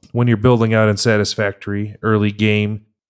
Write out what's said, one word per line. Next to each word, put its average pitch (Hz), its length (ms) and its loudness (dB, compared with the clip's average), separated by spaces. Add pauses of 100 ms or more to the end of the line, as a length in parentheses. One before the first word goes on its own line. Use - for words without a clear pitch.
(140)
when 120 140 0
you're 117 80 2
building 113 380 2
out 110 160 2
in 101 80 0
Satisfactory 104 1040 -4
early 104 300 0
game, 104 540 -2 (240)